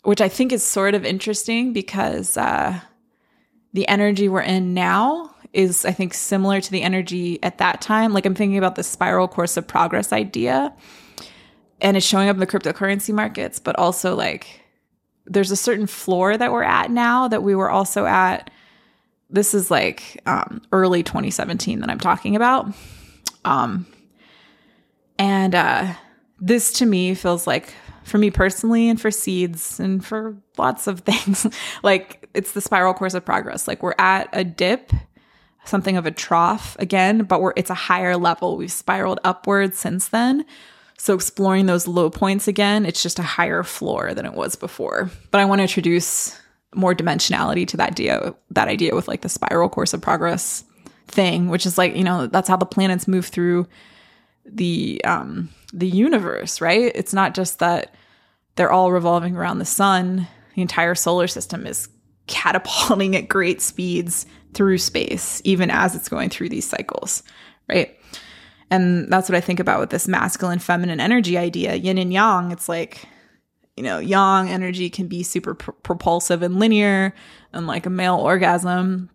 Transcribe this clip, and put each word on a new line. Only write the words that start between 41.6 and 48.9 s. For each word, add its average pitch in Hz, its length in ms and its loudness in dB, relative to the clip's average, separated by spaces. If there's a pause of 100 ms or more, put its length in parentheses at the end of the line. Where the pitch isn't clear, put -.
those 175 220 2
low 175 240 2
points 196 360 0
again, 208 380 2
it's 170 160 -2
just - 160 -4
a 180 60 -4
higher 175 400 0
floor - 500 -4
than - 140 -6
it - 80 -10
was - 200 -4
before. - 540 -6 (220)
But 202 100 6
I 196 40 4
want 196 140 4
to 196 40 4
introduce 175 760 0 (360)
more 185 180 2
dimensionality 170 760 0
to - 80 0
that - 140 2
idea, - 440 -2 (160)
that - 160 2
idea - 260 0